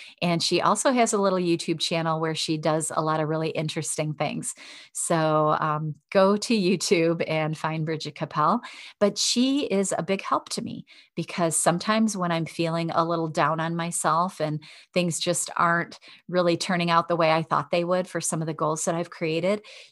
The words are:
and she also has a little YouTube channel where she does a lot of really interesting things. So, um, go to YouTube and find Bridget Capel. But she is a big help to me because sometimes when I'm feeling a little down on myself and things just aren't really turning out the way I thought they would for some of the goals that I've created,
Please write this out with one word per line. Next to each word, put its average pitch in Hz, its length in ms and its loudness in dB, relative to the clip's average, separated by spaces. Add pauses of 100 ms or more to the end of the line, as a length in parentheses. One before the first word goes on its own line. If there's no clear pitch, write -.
(220)
and 170 220 2
she - 180 2
also 202 300 2
has 233 220 2
a 214 40 0
little 190 220 2
YouTube 170 400 0
channel 165 400 -2
where 160 160 -2
she 160 220 -2
does 156 360 0
a 160 80 0
lot 156 200 0
of 151 80 0
really 160 220 -2
interesting 156 640 -4
things. 147 400 -4 (380)
So, 156 680 2
um, 156 360 -2 (160)
go 196 260 6
to 208 160 -2
YouTube 170 760 2
and 156 300 -2
find 160 280 -4
Bridget 151 300 -6
Capel. 165 460 0 (380)
But 202 180 2
she 269 480 2
is 196 320 0
a 170 60 -4
big 196 180 -2
help - 280 -2
to - 120 -6
me - 240 -10 (300)
because 165 400 -2
sometimes 208 640 2
when 175 140 0
I'm 165 140 0
feeling 165 460 -2
a 165 140 2
little 165 220 0
down 156 320 0
on 165 160 -4
myself 170 640 0
and 151 220 -2 (320)
things 175 260 0
just - 360 -2
aren't 170 440 0 (280)
really 175 300 2
turning 170 340 0
out 170 160 4
the 170 80 2
way 160 160 4
I 160 120 4
thought 151 280 -2
they 175 120 2
would 180 240 0
for 170 120 -6
some 165 220 -2
of 156 60 -2
the 160 60 -4
goals 156 320 -2
that 170 100 0
I've 170 140 -4
created, 175 520 -2 (300)